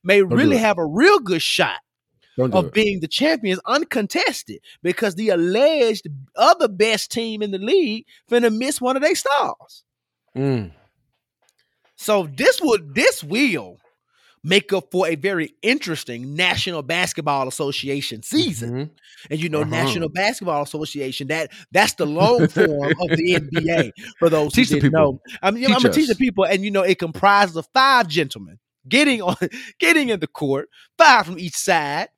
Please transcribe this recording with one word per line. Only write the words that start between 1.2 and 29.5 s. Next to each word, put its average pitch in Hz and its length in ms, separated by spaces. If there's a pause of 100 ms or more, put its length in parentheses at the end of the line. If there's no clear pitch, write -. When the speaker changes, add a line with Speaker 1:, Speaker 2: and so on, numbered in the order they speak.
Speaker 1:
good 180 220
shot 127 360 (580)
Speaker 2:
Don't 127 140
do - 80
Speaker 1:
of 180 80
Speaker 2:
it. - 80
Speaker 1:
being 208 260
the 156 80
champions 226 580
uncontested 254 920 (220)
because 185 320
the 214 160
alleged 214 800 (280)
other 330 320
best 208 440
team 226 300
in 208 80
the 190 80
league 226 460 (260)
finna 233 260
miss 254 240
one 247 160
of 269 60
their 330 120
stars. - 680 (520)
Speaker 2:
Mm. 123 360 (1200)
Speaker 1:
So - 380
this 294 260
would, 196 340
this 339 300
will 156 540 (680)
make 185 280
up 185 200
for 180 160
a 165 80
very 165 460
interesting 143 760
National 175 460
Basketball 147 680
Association 139 720
season. 170 480
Speaker 2:
Mm-hmm. 139 220 (400)
Speaker 1:
And 151 80
you 170 80
know, 151 140
Speaker 2:
Uh-huh. 151 80
Speaker 1:
National 160 380
Basketball 175 540
Association, 143 680
that, 156 220 (220)
that's 214 220
the 160 120
long 175 400
form 147 540
of - 160
the 175 180
Speaker 2:
<laughs> - 20
Speaker 1:
N 151 140
B 156 220
A, 143 200 (280)
for 170 100
those 151 240
who 240 80
Speaker 2:
Teach 247 60
the - 80
Speaker 1:
didn't 143 160
Speaker 2:
people. 160 80 (140)
Speaker 1:
know. 139 60 (220)
I'm, 196 140
you 240 60
know, 269 60
Speaker 2:
Teach 214 100
Speaker 1:
I'm 254 40
gonna 233 120
teach 302 120
the 240 60
Speaker 2:
us. 196 60
Speaker 1:
people, 196 260
and 190 200
you 208 60
know, 196 120
it 185 180
comprises 190 560
of 160 180
five 262 320
gentlemen 135 540 (280)
getting 262 320
on, 175 140 (240)